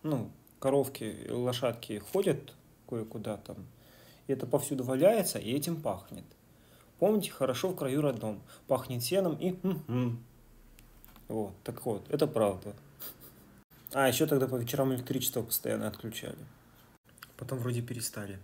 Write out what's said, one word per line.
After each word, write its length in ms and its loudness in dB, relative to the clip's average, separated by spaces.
ну, 280 -2
коровки, 680 0
лошадки 720 -2
ходят 540 0
кое-куда 500 -6
там, 200 -12
и 60 0
это 120 -2
повсюду 380 0
валяется, 560 4
и 120 -4
этим 300 -2
пахнет. 440 -6
Помните, 320 4
хорошо 380 0
в 60 -2
краю 260 0
родном, 400 0
пахнет 340 0
сеном 360 2
и 260 0
м-м. 600 0
Вот, 260 -4
так 220 -10
вот, 240 -2
это 180 4
правда. 480 0
А, 140 6
еще 200 4
тогда 200 4
по 80 -2
вечерам 380 0
электричество 480 -2
постоянно 460 -2
отключали. 580 -10
Потом 220 -6
вроде 220 0
перестали. 640 -8